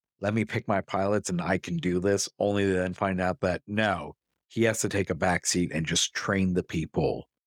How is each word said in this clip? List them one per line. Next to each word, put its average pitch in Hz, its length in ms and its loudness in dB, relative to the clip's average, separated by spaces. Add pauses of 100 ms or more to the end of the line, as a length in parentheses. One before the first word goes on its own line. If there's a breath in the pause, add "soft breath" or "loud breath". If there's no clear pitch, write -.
(200)
let 101 140 0
me 110 100 2
pick 107 240 -4
my 101 120 2
pilots 101 480 0
and 87 120 0
I 90 180 -4
can 87 180 -4
do 87 240 0
this," 98 280 0 (100)
only 101 260 2
to 98 80 2
then 92 220 -2
find 95 260 -2
out 92 200 0
that 90 260 -2
no, 101 480 -2 (320)
he - 180 -2
has 110 180 2
to 104 60 -2
take 98 220 -2
a 92 40 0
backseat 87 600 0
and 80 120 -2
just - 280 0
train 95 400 0
the 90 80 2
people 78 680 -2 (180)